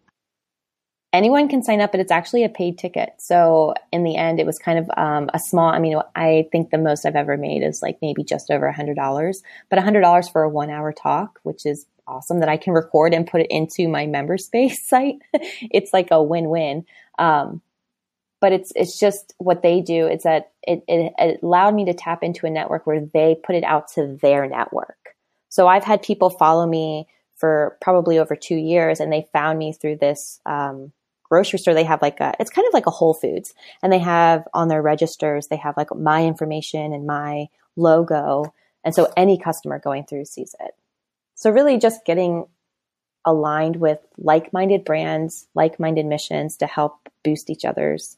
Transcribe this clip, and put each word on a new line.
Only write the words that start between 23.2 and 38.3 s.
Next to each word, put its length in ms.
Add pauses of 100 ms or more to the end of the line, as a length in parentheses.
put 100
it 100
out 280
to 280
their 280
network. 680 (360)
So 180
I've 160
had 180
people 280
follow 360
me 400 (300)
for 440
probably 380
over 160
two 220
years, 420
and 140
they 200
found 260
me 140
through 240
this, 500
um, 460 (380)
grocery 300
store. 140
They 100
have, 180
like, 160
a, 220
it's 100
kind 160
of 80
like 120
a 40
Whole 240
Foods, 400 (280)
and 100
they 80
have 520
on 140
their 160
registers, 640
they 100
have, 200
like, 180
my 300
information 680
and 140
my 400 (300)
logo. 760 (300)